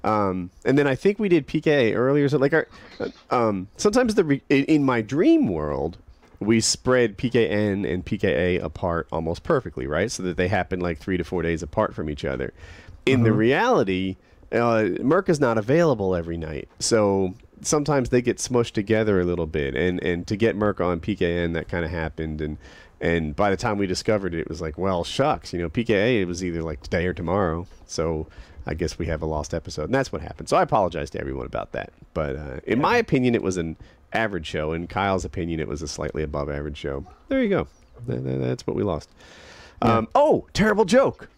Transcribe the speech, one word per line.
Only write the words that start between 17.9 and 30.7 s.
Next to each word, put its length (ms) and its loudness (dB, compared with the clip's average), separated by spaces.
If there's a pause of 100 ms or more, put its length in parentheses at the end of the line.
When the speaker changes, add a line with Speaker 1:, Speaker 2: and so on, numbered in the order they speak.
Speaker 1:
they 120 4
get 140 0
smushed 340 0
together 500 2
a 40 2
little 220 0
bit, 280 -2
and, 280 0
and 260 -2
to 80 -2
get 180 2
Merc 260 -2
on 200 0
P 160 -4
K 220 0
N, 160 -2
that 140 -4
kinda 200 -4
happened, 520 -6
and, 160 -6 (440)
and 340 0
by 160 2
the 60 2
time 200 -2
we 120 0
discovered 440 -2
it, 100 -4
it 60 -8
was 120 -8
like, 180 -6
"Well, 240 0
shucks, 500 -2
you 60 -4
know, 100 -2
P 140 -2
K 120 2 (240)
A, 40 2
it 60 0
was 160 -6
either, 180 -4
like, 200 -6
today 240 -2
or 60 0
tomorrow, 540 -2 (180)
so 440 -4 (360)
I 100 -6
guess 220 -4
we 100 -6
have 160 -4
a 40 -4
lost 280 -4
episode," 320 -6
and 80 -2
that's 180 -2
what 100 -8
happened. 260 -12
So 80 2
I 60 4
apologize 480 0